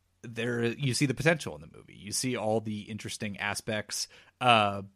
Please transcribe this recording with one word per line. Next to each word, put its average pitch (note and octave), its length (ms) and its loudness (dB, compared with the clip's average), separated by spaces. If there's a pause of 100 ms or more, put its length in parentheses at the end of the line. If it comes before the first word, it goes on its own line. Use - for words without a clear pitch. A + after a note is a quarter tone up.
(240)
there A#2+ 420 -2
you B2 280 2
see D3 120 2
the B2+ 80 2
potential C#3+ 420 0
in D2+ 60 -14
the - 160 -20
movie, - 180 -20
you F#2+ 160 -12
see B2 260 -2
all A2 240 2
the G#2+ 200 -4
interesting G#2 580 -8
aspects. G#2 680 -4 (340)
Uh, G#2 420 6 (120)